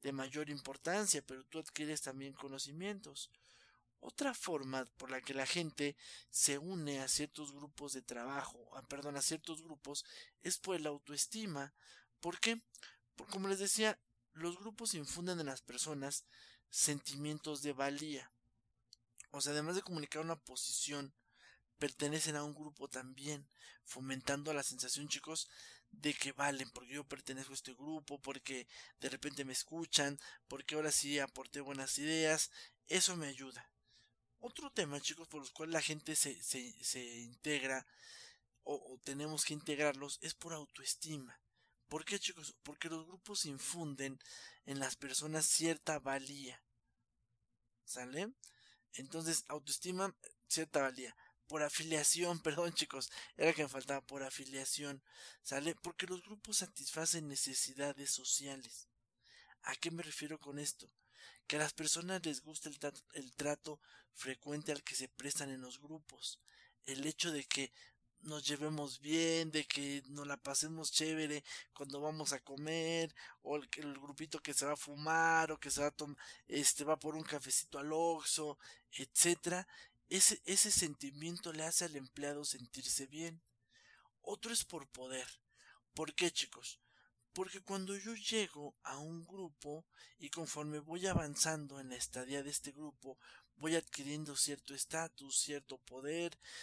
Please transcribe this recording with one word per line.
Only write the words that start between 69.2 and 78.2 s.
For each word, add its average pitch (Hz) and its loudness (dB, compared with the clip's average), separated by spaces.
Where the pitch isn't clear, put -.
de 151 2
que 143 0
nos 143 -6
la 143 -2
pasemos 156 0
chévere 156 2
cuando 139 -6
vamos 151 0
a 135 -2
comer, 160 0
o 147 -2
el, 139 -4
el 143 -6
grupito 143 -6
que 143 -2
se 139 4
va 147 2
a - -4
fumar, 160 6
o 151 -4
que 139 -4
se 123 2
va 147 6
a - 0
tom-, 147 -8
este, 143 6
va 156 4
por 151 -2
un 160 -4
cafecito 139 0
al 147 -2
Oxxo, 156 2